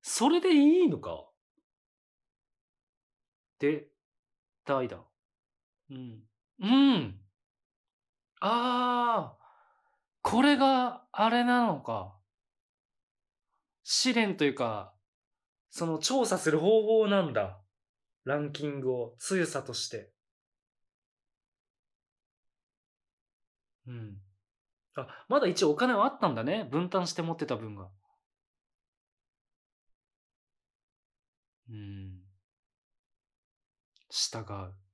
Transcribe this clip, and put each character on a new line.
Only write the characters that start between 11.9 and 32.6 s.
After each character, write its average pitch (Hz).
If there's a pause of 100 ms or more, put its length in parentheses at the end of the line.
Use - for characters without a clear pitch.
試 -
練 214
と 151
い 143
う 131
か、 110 (760)
そ -
の 160
調 254
査 185
す 160
る 151
方 208
法 220
な 196
ん 147
だ。 101 (600)
ラ 139
ン 147
キ 147
ン 143
グ 127
を、 120
強 180
さ 135
と 127
し -
て。 104 (3750)
う 123
ん。 107 (760)
あ、 135 (220)
ま 269
だ 269
一 180
応 147
お 147
金 247
は 208
あ 269
っ -
た 190
ん 135
だ 113
ね。 185
分 175
担 185
し -
て 165
持 165
っ -
て 151
た 127
分 110
が。 92 (3750)
う -
ん。 98 (1900)